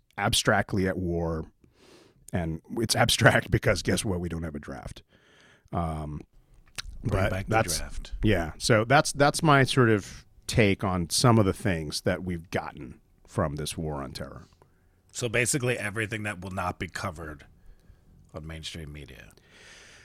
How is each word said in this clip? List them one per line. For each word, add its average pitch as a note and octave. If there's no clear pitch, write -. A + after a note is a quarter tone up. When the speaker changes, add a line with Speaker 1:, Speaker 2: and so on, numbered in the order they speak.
Speaker 1:
abstractly G2+
at F#2
war, E2
and D#2+
it's -
abstract A2+
<laughs> A2
because G2+
guess G#2
what? F2+
We F2
don't E2
have D2+
a D2
draft. -
Um, D#2
Speaker 2:
Bring G2
Speaker 1:
but G2+
Speaker 2:
back F#2+
the -
Speaker 1:
that's, G2
Speaker 2:
draft. -
Speaker 1:
yeah. F2
So A2+
that's, C#3
that's C#3+
my C#3
sort B2
of -
take G2+
on F2+
some A#2
of G2+
the F#2
things D#2+
that F2+
we've F2
gotten D2+
from D#2
this D2
war D2+
on C2
terror. -
Speaker 2:
So B2
basically A#2+
everything G#2
that G2+
will G2
not F2+
be F#2+
covered D#2
on D#2
mainstream D#2+
media. C#2+